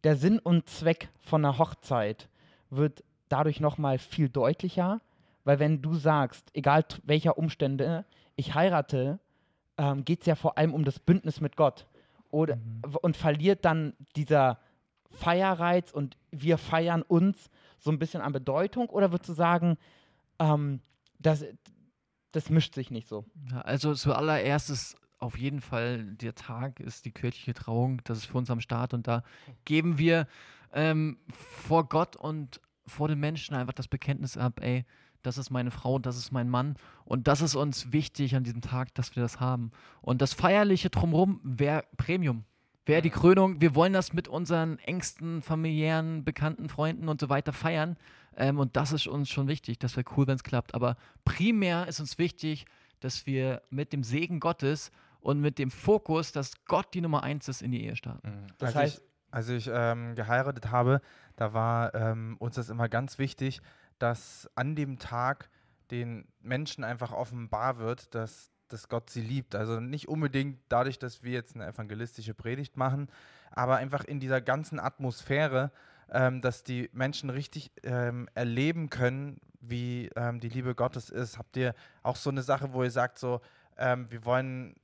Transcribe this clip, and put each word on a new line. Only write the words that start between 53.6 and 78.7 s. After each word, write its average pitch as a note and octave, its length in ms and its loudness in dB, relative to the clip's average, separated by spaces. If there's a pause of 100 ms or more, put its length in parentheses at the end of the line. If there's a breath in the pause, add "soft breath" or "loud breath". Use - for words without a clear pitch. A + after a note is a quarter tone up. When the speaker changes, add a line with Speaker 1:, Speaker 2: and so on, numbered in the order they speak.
Speaker 2:
mit C3 220 -6
dem C#3 120 -2
Segen D#3 360 -2
Gottes D#3 520 -2 (280 soft breath)
und D3 200 0
mit D3 180 0
dem C3 120 -2
Fokus, E3+ 600 0
dass C#3 200 -6 (140)
Gott - 280 0
die F#3 60 -2
Nummer D#3+ 220 0
eins C#3 260 -6
ist, B2+ 140 -8
in B2+ 100 -4
die A2 120 -4
Ehe A2 120 -6
starten. - 320 -10
Speaker 3:
Mhm. G2+ 180 -12 (120)
Speaker 1:
Das B2+ 100 -2
Speaker 3:
Als - 60 0
ich, D3 60 2
Speaker 1:
heißt C#3+ 220 0 (280)
Speaker 3:
als A#2 200 -6
ich, A#2+ 220 -4
ähm, A#2 420 -2
geheiratet A#2+ 560 -2
habe, B2 320 4 (340 soft breath)
da G#2+ 160 -2
war, A#2 420 0
ähm, A2+ 440 -2
uns A#2 160 -6
das A#2 160 -6
immer A#2 180 -2
ganz A#2+ 300 -4
wichtig, C3+ 420 -4 (380 soft breath)
dass - 560 -4
an C#3 200 -2
dem C#3 240 -4
Tag B2 520 -4 (400)
den A#2+ 360 -8 (140)
Menschen C#3 440 -6
einfach A#2 280 -6
offenbar A#2+ 680 -4
wird, A#2 360 -6
dass, A2+ 360 -10 (180)
dass - 200 -16
Gott A#2 220 -6
sie A#2+ 100 -8
liebt. B2+ 340 -6
Also A2+ 260 -4
nicht C3+ 280 -10
unbedingt C#3 600 -4
dadurch, B2+ 300 0
dass B2 240 -12
wir A#2+ 100 -8
jetzt A#2+ 240 -8
eine G#2 100 -10
evangelistische A2 640 -10
Predigt B2+ 460 -8
machen, C3+ 300 -2 (420 loud breath)
aber B2+ 260 2
einfach C3+ 280 -4
in C#3+ 160 -8
dieser C3 200 0
ganzen C#3 400 -4
Atmosphäre, C3+ 920 -2 (380 soft breath)
ähm, B2+ 300 2
dass B2 240 -2
die B2 300 -6
Menschen C3+ 340 -4
richtig, C#3 420 -8 (120)
ähm, B2 520 -4
erleben C#3 540 -2